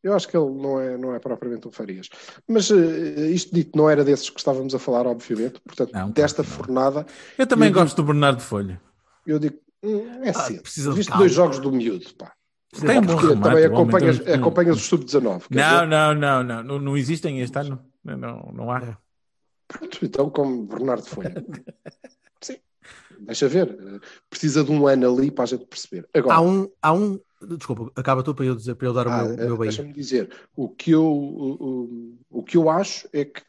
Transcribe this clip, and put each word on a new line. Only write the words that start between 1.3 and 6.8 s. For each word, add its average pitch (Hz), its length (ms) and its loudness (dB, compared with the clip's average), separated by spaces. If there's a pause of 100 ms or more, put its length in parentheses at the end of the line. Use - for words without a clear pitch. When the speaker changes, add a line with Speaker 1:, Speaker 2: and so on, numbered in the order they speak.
Speaker 1:
um 113 60 -14
Farias. 95 360 -12 (380)
Mas, 220 240 2
eh, 160 600 2
isto 175 240 -2
dito, 165 220 0
não 151 140 6
era 147 140 4
desses 139 260 2
que - 80 -18
estávamos 131 360 -4
a 131 40 -4
falar, 123 280 0
obviamente. 117 560 -4
Portanto, - 320 -6
Speaker 2:
Não, 98 60 -4
claro 101 120 -6
Speaker 1:
desta 147 320 0
Speaker 2:
que - 60 -8
não. - 60 -14
Speaker 1:
fornada, 135 500 -2 (320)